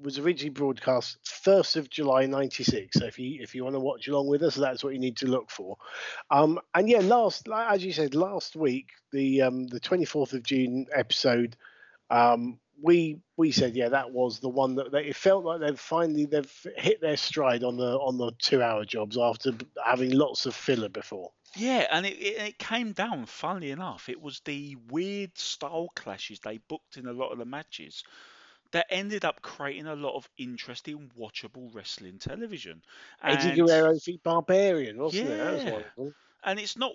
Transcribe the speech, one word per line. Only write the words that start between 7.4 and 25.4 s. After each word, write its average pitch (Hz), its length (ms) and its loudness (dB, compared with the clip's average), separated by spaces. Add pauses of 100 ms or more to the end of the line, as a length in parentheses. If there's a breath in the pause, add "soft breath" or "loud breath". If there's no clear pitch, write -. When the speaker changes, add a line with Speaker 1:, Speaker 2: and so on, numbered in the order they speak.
Speaker 1:
like, 220 240 -2
as 190 140 2
you 185 80 -4
said, 143 220 0
last 185 400 -2
week, 135 320 0 (240)
the, 135 320 4
um, 127 240 0
the 123 140 -8
twenty-fourth 156 520 0
of 123 100 -6
June 131 520 0
episode, 120 600 2 (520 loud breath)
um, 120 480 4 (240)
we, 165 380 4 (180)
we 160 140 4
said, 120 240 2
yeah, 120 140 2
that 131 220 0
was 123 280 0
the 131 100 -4
one 131 260 2
that, 135 180 -4
that 151 120 0
it 147 120 -6
felt 190 280 4
like 165 140 -2
they've 147 200 -2
finally, 160 460 0
they've 147 420 -4 (100)
hit - 240 2
their 151 160 0
stride 123 460 2
on 123 140 -2
the, 123 220 0
on 127 180 0
the 120 220 -2
two-hour 117 460 2
jobs 110 320 -4
after 120 340 2
b-, 117 160 -10 (180)
having 127 260 2
lots 139 340 2
of 123 100 -6
filler 110 340 0
before. 90 420 -12 (260)
Speaker 2:
Yeah, 233 340 2
and 175 140 0
it, 196 120 -6
it, 214 240 -6
it 208 160 -10
came 226 360 -4
down, 185 320 -6
funnily 160 460 -8
enough, 147 360 -12
it 127 140 -12
was 139 240 -14
the 143 320 -10 (120)
weird 190 480 -6
style 165 580 -6